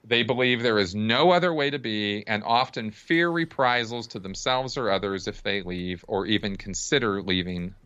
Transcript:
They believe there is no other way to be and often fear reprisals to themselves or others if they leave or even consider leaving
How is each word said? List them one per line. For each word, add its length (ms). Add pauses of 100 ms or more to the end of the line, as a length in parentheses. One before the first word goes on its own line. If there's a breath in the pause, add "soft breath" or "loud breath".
They 180
believe 400
there 160
is 160
no 360
other 220
way 160
to 100
be 480
and 160
often 480
fear 380
reprisals 800
to 120
themselves 580
or 120
others 380
if 160
they 180
leave 480
or 160
even 320
consider 640
leaving 520 (120)